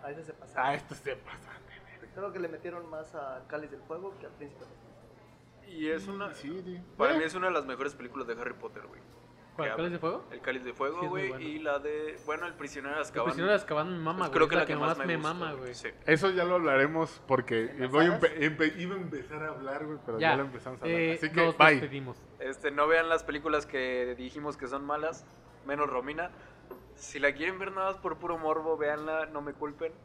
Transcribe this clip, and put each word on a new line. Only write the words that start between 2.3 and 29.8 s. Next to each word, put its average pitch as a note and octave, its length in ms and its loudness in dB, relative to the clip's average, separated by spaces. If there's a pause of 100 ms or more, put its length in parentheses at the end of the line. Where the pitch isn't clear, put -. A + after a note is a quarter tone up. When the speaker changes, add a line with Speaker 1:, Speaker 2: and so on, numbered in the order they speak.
Speaker 1:
que F#3 60 -8
le E3+ 100 -2
metieron E3+ 420 -10
más D#3 240 -10
a C3+ 340 -8
Cáliz D3+ 220 -6
del C3+ 100 -12
Fuego F3+ 400 -10
que - 60 -14
al D3 60 -16
Príncipe C#3+ 280 -16
Mestizo. - 1200 -20
Speaker 3:
Y D#3 100 0
es D#3+ 180 -2
una, G3 280 -6
Speaker 2:
Sí, D#3+ 300 -8
sí. F3+ 160 -10 (180)
Speaker 3:
para C#3+ 160 4
Speaker 2:
Eh. D#3 40 2
Speaker 3:
mí D#3 60 2
es D#3+ 100 -4
una F#3 140 0
de F3+ 60 2
las D3 100 2
mejores C3 300 -4
películas B2 340 -8
de A#2 60 -4
Harry A#2 180 -6
Potter, G#2+ 340 -12
güey. G2+ 140 -20 (560)
Speaker 4:
¿Cuál? A2+ 140 -2
Speaker 3:
Que G#2+ 60 -2
Speaker 4:
¿Cáliz F3 160 -2
de F3 60 -6
Fuego? E3 320 -2
Speaker 3:
El B2 120 -14
Cáliz C3 220 -4
de A#2+ 100 -6
Fuego, C#3+ 260 -2
Speaker 4:
Sí, F3+ 60 -2
es F3 40 -4
muy F#3 100 -2
Speaker 3:
güey, F#3+ 100 -2
Speaker 4:
bueno. - 160 -8
Speaker 3:
y D3+ 140 -6
la D3 180 0
de, D3+ 480 -4
bueno, D#3 200 -2
El E3+ 80 -8
Prisionero C#3+ 420 -8
de D#3 40 0
Speaker 4:
El - 60 0
Speaker 3:
Azkaban. A#2+ 200 -2
Speaker 4:
Prisionero D3+ 260 2
de G#3 40 6
Azkaban D#3+ 360 0
me F3 60 -4
mama, E3 200 -2
Speaker 3:
Pues F3+ 100 2
Speaker 4:
güey, C3+ 40 -4
Speaker 3:
creo D#3+ 120 8
Speaker 4:
es D#3 60 4
Speaker 3:
que E3 60 2
Speaker 4:
la F3 40 6
Speaker 3:
la D#3 60 4
que D#3 80 -2
Speaker 4:
que D3+ 40 0
Speaker 3:
más D3 100 2
Speaker 4:
más E3 100 2
Speaker 3:
me C3+ 80 -2
Speaker 4:
me E3 100 2
Speaker 3:
gusta, D#3 180 0
Speaker 4:
mama, F3 180 -4
Speaker 3:
güey. C3+ 100 -8
Speaker 4:
güey. B2 120 -8
Speaker 3:
Sí. A#2+ 140 -10 (180)
Speaker 2:
Eso D#3+ 240 6
ya F3+ 140 2
lo F3+ 120 4
hablaremos D#3 720 4
porque B2 440 4
Speaker 1:
¿En C3+ 100 -10
las C3 100 0
Speaker 2:
voy D3+ 140 8
a F3 40 8
Speaker 1:
sagas? E3+ 140 4
Speaker 2:
empe-, D#3 360 4
empe-, D#3 200 4
iba F3+ 160 -4
a G3 40 -4
empezar D3+ 440 -8
a D#3 60 -4
hablar, C#3+ 380 -6
güey, D3+ 180 -8
pero A2+ 140 -2
Speaker 4:
Ya, D#3 140 6
Speaker 2:
ya C#3 40 6
lo C#3 80 2
empezamos C3 380 -10
a - 20 -8
hablar. E3 160 2
Speaker 4:
eh, E3 140 2
Speaker 2:
Así D#3 180 -2
que, E3 140 6
Speaker 4:
nos E3 100 2
Speaker 2:
bye. D#3 140 12
Speaker 4:
despedimos. C3+ 460 0 (240)
Speaker 3:
Este, C#3 320 -2
no D3 160 4
vean E3 200 6
las E3 160 2
películas D3 400 0
que B2+ 540 -2
dijimos C#3+ 400 -8
que C3+ 80 -8
son C#3 180 -6
malas, D3+ 400 -2 (420)
menos C#3+ 220 0
Romina. D3 420 -2 (680)
Si - 240 -10
la C#3 120 4
quieren E3 260 -4
ver F#3+ 140 -6
nada F#3+ 200 0
más F#3+ 80 -6
por D#3+ 180 -4
puro E3+ 200 -2
morbo, D#3+ 380 0
véanla, D3+ 500 0
no D3+ 140 -8
me C#3+ 120 -8
culpen. D3+ 400 -6 (120)